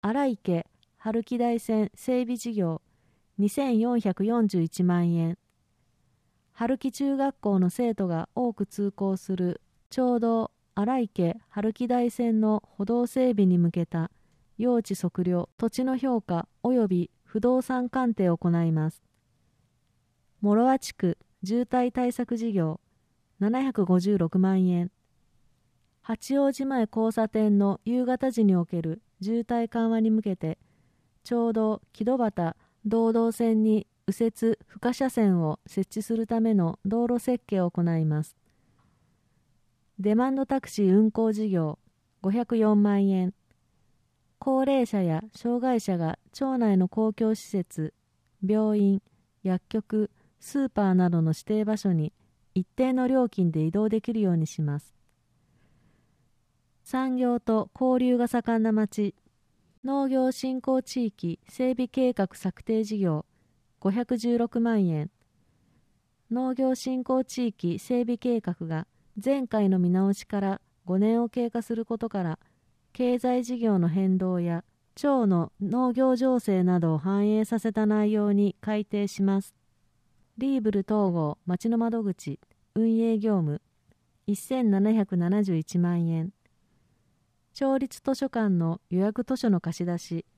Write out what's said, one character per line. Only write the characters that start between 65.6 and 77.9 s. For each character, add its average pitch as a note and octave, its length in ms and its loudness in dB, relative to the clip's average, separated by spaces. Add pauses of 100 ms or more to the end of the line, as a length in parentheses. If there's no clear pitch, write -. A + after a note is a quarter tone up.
農 B3+ 220 -2
業 C4 220 0
振 B3+ 280 -4
興 C4 200 0
地 B3 260 -4
域 F3 300 -4
整 B3 240 -2
備 A#3 140 -2
計 A#3+ 240 -2
画 F3 260 -6
が D#3+ 200 -6 (360)
前 C4+ 240 0
回 G#3 220 2
の F#3+ 100 2
見 F3 100 2
直 F#3+ 240 2
し - 120 -8
か G3+ 140 -6
ら G3 220 -4 (240)
五 F#3 120 -2
年 A3+ 260 2
を A#3+ 60 -4
経 A#3 200 -4
過 A#3 120 -6
す A#3 140 -6
る A3+ 100 -6
こ A3+ 120 -6
と A3+ 120 -6
か G3 140 -4
ら、 E3 160 -4 (540)
経 B3 260 0
済 B3 240 0
事 A#3+ 140 -6
業 G#3+ 220 2
の E3+ 80 2
変 F#3 300 2
動 F#3 220 0
や E3+ 240 -4 (320)
町 C4+ 320 0
の F3 240 2 (100)
農 A#3+ 300 0
業 B3+ 240 2
情 B3+ 240 0
勢 F#3+ 240 0
な F3+ 160 2
ど E3 160 2
を - 20 -2
反 G3 300 0
映 G#3+ 180 2
さ A3+ 140 -2
せ A3+ 120 -4
た G#3+ 140 0
内 G#3+ 260 2